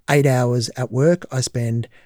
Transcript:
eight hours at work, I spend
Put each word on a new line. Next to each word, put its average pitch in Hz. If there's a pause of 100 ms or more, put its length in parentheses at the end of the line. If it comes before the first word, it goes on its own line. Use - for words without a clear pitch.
(100)
eight 143
hours 123
at 127
work, 156
I 131
spend 117 (180)